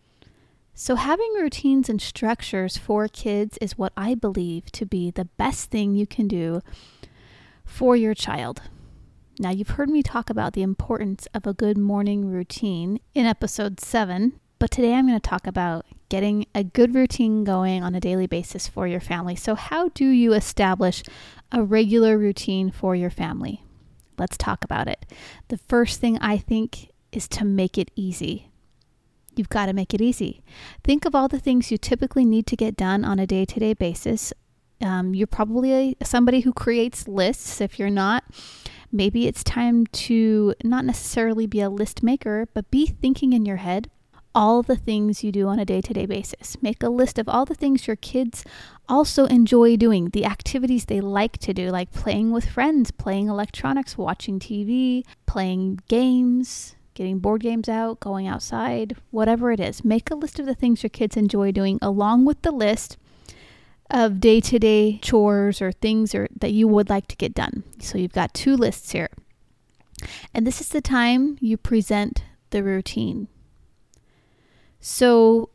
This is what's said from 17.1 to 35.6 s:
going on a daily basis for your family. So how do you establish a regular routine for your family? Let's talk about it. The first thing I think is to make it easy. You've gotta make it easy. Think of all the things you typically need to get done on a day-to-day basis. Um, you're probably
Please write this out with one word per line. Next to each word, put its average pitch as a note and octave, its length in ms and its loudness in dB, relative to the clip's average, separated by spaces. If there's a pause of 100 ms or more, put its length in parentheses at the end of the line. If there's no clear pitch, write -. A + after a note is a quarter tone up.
going F#3 400 0
on F3+ 100 -4
a F3+ 60 -2
daily F#3 260 0
basis F3 420 -6
for F#3 200 -4
your F3 120 -4
family. F3 360 -6
So - 180 -4
how E4 360 -2
do C4+ 180 0
you A#3+ 260 6
establish F#3 720 0 (480)
a A#3+ 100 0
regular A3 560 4
routine G3 540 0
for F#3 240 -2
your F3+ 160 -2
family? F3+ 500 -8 (560)
Let's F3+ 200 -6
talk - 260 -4
about A2+ 240 -4
it. - 180 -8 (440)
The A#3 100 -6
first - 420 0
thing A#3 160 2
I G#3 220 0
think - 500 -4 (220)
is - 160 -8
to - 180 -4
make G3 320 0
it F#3 180 -4
easy. F#3 540 -8 (840)
You've G#3+ 140 -4
gotta G3+ 220 0
make F#3+ 220 -2
it G3+ 80 -2
easy. A#3 400 -2 (420)
Think D4 220 2
of D#4 80 0
all C4+ 140 4
the C4 120 -4
things B3 300 2
you A3 80 0
typically C4 480 0
need A3 220 2
to A#3+ 80 -2
get A3 200 -2
done G3 300 0
on G3 140 0
a F#3+ 80 0
day-to-day G#3 480 0
basis. F#3+ 580 -4 (480)
Um, F#3 320 -2
you're G3+ 140 0
probably B3+ 720 0